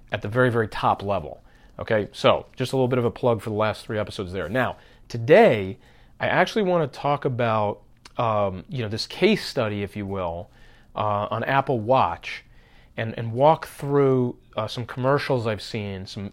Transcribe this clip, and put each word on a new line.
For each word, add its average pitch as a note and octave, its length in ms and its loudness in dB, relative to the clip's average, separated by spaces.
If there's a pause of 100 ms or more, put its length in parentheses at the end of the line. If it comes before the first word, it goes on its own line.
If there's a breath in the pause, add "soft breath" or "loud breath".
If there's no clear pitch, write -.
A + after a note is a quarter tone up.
(120)
at G#2 100 -4
the G#2+ 60 -6
very, B2+ 200 2
very A2+ 200 0
top - 340 0
level. F#2 400 -4 (340 soft breath)
Okay, G#2 360 0
so G#2 420 2
just - 180 -4
a C3+ 40 -2
little C3 100 4
bit B2 140 2
of A#2 40 2
a A#2 60 0
plug A#2 300 2
for A2+ 100 -8
the G#2 60 -2
last G#2+ 280 0
three A2 140 -4
episodes G2 340 -6
there. F2+ 160 -4
Now, A2 280 -2 (320 loud breath)
today, A#2+ 720 4 (420 soft breath)
I A#2+ 80 0
actually F#3 340 2
want F3 300 0
to - 80 -16
talk C#3+ 240 0
about, A2+ 560 0 (360)
um, G#2 520 0
you B2 160 -6
know, G#2 40 -6
this G#2+ 200 -6
case - 360 2
study, G#2+ 380 -4
if G2 140 -8
you G2+ 100 -6
will, F2+ 440 -6 (440 soft breath)
uh, G#2 380 -2
on A#2 100 -2
Apple C3+ 380 0
Watch, G#2+ 640 0 (520 soft breath)
and, A2+ 220 -4
and A#2 140 -6
walk C#3+ 340 4
through, C3+ 720 2 (200)
uh, G#2+ 120 -4
some A2+ 180 -8
commercials B2+ 640 0
I've G#2 140 -4
seen, G2+ 440 -8
some, G2+ 260 -10